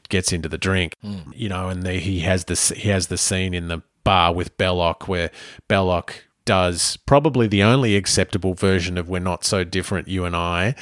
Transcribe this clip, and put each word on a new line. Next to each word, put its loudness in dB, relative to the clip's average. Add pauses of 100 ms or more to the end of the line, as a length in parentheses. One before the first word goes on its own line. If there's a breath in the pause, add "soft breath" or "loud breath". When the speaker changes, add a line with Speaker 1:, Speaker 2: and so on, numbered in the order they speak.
Speaker 1:
gets -2
into -4
the -8
drink, -2
Speaker 2:
Mm. -12
Speaker 1:
you -8
know, -4
and -4
the, -4
he -2
has 0
this, 0
he -4
has 2
the -6
scene -2
in -6
the -6 (220)
bar 4
with -6
Belloc 0
where -2 (380 loud breath)
Belloc 0 (200)
does 2 (100)
probably 4
the 2
only 4
acceptable 0
version 0
of -4
"We're -4
not -2
so 0
different, -4
you -2
and -2
I," 0